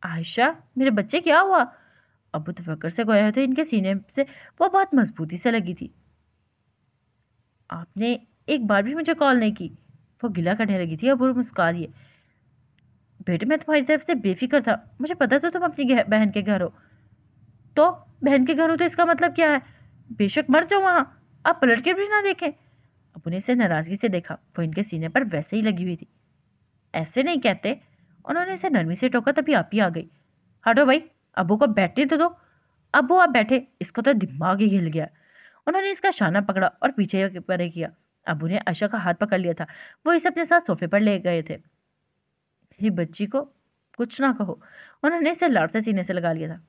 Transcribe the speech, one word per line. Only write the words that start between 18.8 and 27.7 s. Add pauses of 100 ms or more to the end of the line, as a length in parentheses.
इसका
मतलब
क्या
है? (500)
बेशक
मर
जाओ
वहाँ, (240)
आप
पलट
कर
भी
ना
देखें।" (680)
अब्बू
ने
इसे
नाराज़गी
से
देखा।
वो
इनके
सीने
पर
वैसे
ही
लगी
हुई
थी। (880)
"ऐसे
नहीं
कहते।" (440)